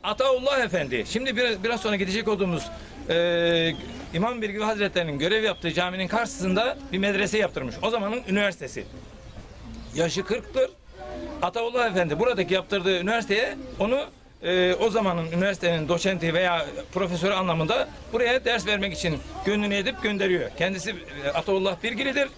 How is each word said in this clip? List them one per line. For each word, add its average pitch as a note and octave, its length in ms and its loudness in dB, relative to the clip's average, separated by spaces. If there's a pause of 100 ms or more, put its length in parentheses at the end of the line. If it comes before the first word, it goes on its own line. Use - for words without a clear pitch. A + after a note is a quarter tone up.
Ataullah C4 560 2
Efendi, C#3+ 500 0
şimdi B3 280 -2
biraz, A3+ 260 0
biraz A#3 180 -2
sonra G#3+ 140 0
gidecek G3 320 -2
olduğumuz, F#3 360 0 (460)
e, E3+ 640 4 (400)
İmam A3+ 280 0
Birgül G#3 200 -2
Hazretleri'nin F#3 580 0
görev G#3 240 2
yaptığı E3+ 300 0
caminin F3+ 340 0
karşısında F#3 680 0 (140)
bir F3+ 60 -2
medrese G3+ 400 2
yaptırmış. C#3 440 0
O G#3+ 80 0
zamanın A3+ 380 -2
üniversitesi. F#3+ 560 0 (1120)
Yaşı E3+ 280 0
kırktır. B3+ 460 0 (720)
Ataullah A#3 500 0
Efendi E3+ 280 2
buradaki F#3+ 340 2
yaptırdığı F#3 460 2
üniversiteye A3 580 0 (220)
onu, A#3+ 220 2 (420)
e, F3+ 300 4
o A3 160 4
zamanın F3+ 420 2
üniversitenin F3 560 2
doçenti E3+ 460 2
veya E3+ 320 2 (280)
profesörü F3 400 0
anlamında F#3 540 2 (260)
buraya A#3+ 320 2
ders A3+ 220 0
vermek G3 260 0
için D3+ 260 -2 (260)
gönlünü G#3 300 2
edip G3+ 280 -2
gönderiyor. F#3+ 540 2
Kendisi, F#3 380 -2 (300)
e, C#3 40 2
Ataullah F#3+ 540 0
Birgilidir C4 540 0